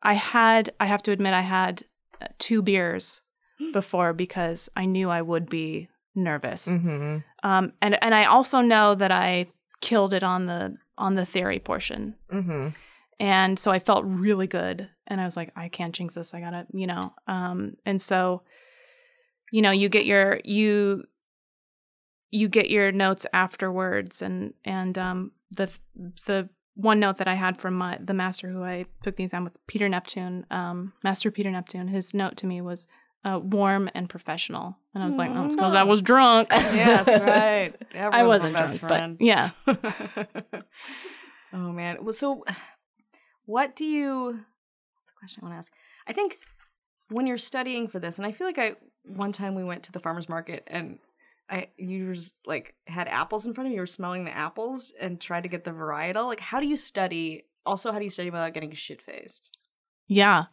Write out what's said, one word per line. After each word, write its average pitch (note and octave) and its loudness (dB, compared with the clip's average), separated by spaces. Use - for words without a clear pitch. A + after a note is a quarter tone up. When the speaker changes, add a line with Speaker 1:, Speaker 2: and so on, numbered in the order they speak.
Speaker 1:
I G#3 4
had, A3+ 4
I G#3 2
have G3+ 0
to G#3+ 2
admit, G3 0
I F#3 4
had, F#3 -2
uh, - -14
two A3 2
beers F#3 0
Speaker 2:
<gasps> D#4 -10
Speaker 1:
before F#3 0
because E3+ -4
I F#3 -2
knew F#3 0
I E3+ 0
would E3 -2
be D#3+ -6
nervous. D#3+ -2
Speaker 3:
Mm-hmm. D#3 -2
Speaker 1:
Um, F#3+ 2
and, G#3 2
and A3+ 4
I G#3+ 8
also C4 6
know G#3+ 6
that F#3+ 2
I F3+ 2
killed G3 4
it F#3 2
on F3+ 0
the, F3 -6
on F#3+ 0
the F#3+ 0
theory F3+ -2
portion. - -6
Speaker 3:
Mm-hmm. E3 -4
Speaker 1:
And F#3+ 4
so - 0
I F#3 4
felt F#3+ 2
really F#3+ 2
good. F#3 -4
And G3 -4
I F#3 -2
was F3+ -6
like, E3 -8
"I E3+ -10
can't E3+ -8
jinx F3 -8
this. E3+ -12
I F3 -12
gotta," F3 -10
you F#3+ -4
know. F3+ -6
Um, F#3 -4
and G3 0
so, F#3 0
you A3 4
know, G3+ 6
you G3 4
get G#3 4
your, G3 4
you, G#3 2
you G#3+ 0
get G3 2
your G3+ 4
notes F#3+ 0
afterwards. F#3 -2
And, F#3+ -6
and, F#3+ -4
um, F#3 -6
the, F#3+ -6
the F#3+ -2
one G#3+ 4
note G3 2
that F#3+ -2
I F#3 0
had F#3 -2
from F#3 -4
my, F3+ -4
the F#3 -4
master F#3 -4
who F#3 -8
I F3+ -8
took G3 -6
the F#3+ -6
exam F3+ -4
with, F3 -12
Peter G3+ 0
Neptune, F3+ -4
um, F3+ -6
Master G3 0
Peter G3+ -2
Neptune, F3+ -6
his F#3+ -2
note G3 -2
to G3 -6
me F3+ -4
was, F3 -10
uh, F#3+ -2
"Warm G3 2
and F3+ -6
professional." - -8
And F#3+ -4
I F#3 -2
was C#4 -2
like, B3+ -2
"Oh, C4+ -2
it's D4 -2
'cause F#3+ 4
I G3 8
Speaker 2:
Aw. G3 6
Speaker 1:
was G#3 6
drunk." A#3 8
Speaker 2:
Yeah, A3 6
that's G#3+ 8
Speaker 1:
<laughs> G3+ 0
Speaker 2:
right. G#3 4
Speaker 1:
I - -8
Speaker 2:
Everyone's G3+ -2
my A#3+ 8
Speaker 1:
wasn't F3+ 4
Speaker 2:
best D#3 0
Speaker 1:
drunk, E3 -8
but - -
Speaker 2:
friend. E3 0
Speaker 1:
yeah. D#3 6
Speaker 2:
<laughs> - -4
Oh, F3+ -8
man. F3 -6
Well, A3 -6
so C#4 -2
what C4 -2
do D#4 -6
you, C#4 -2
what's - -16
the - -20
question - -18
I F3+ -14
wanna E3+ -14
ask? E3 -20
I - -10
think G4+ -4
when A#3+ -2
you're B3 -2
studying B3 -6
for A3 -10
this, E3+ -10
and G3 -6
I G#3+ -6
feel F4 -8
like F4+ -6
I, A3+ -2
one G3 -6
time G3 -6
we F#3 -6
went F3 -10
to - -14
the F3+ -10
farmer's E3+ -8
market E3 -10
and E3 -12
I, F#3 -8
you F#3 -8
were F#3 -6
just, E3+ -12
like, - -10
had E3+ -8
apples G#3+ -4
in A#3 -8
front C4 -8
of - -4
you, A#3 -4
you F#3+ -6
were F3+ -6
smelling F3+ -10
the - -12
apples A3+ -8
and F3 -8
tried E3+ -8
to F3+ -10
get F3 -10
the F3 -10
varietal. D#3+ -6
Like, A#3 -8
how A3+ -6
do D4 -4
you D4 -2
study? E3 -6
Also, G3 -4
how G#3+ -4
do G#3 -6
you G3+ -6
study F3+ -8
without E3 -6
getting D#3 -10
shit-faced? - -18
Speaker 1:
Yeah. G3 6